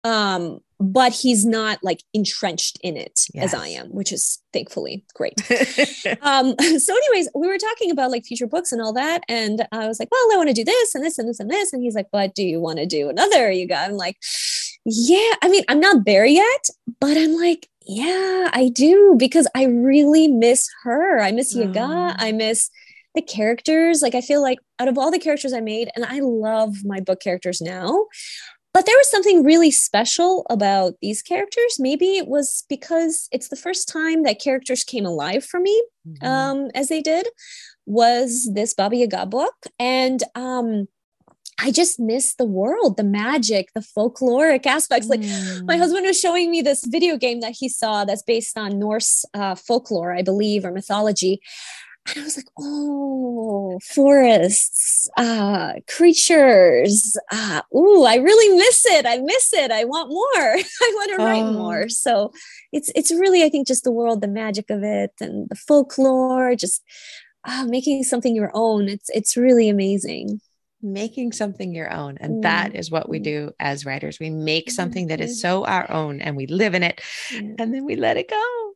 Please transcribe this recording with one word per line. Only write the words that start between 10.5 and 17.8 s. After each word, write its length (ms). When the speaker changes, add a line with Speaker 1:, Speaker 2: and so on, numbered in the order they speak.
Speaker 1:
do 100
this 320
and 100
this 140
and 100
this 100
and 120
this." 200
And 120
he's 100
like, 180
"But 220
do 100
you 160
wanna 280
do 220
another?" 420
You 160
got, 220
I'm 80
like, 200
"Yeah, 480
I 60
mean, 180
I'm 120
not 260
there 200
yet," 440
but 160
I'm 200
like, 320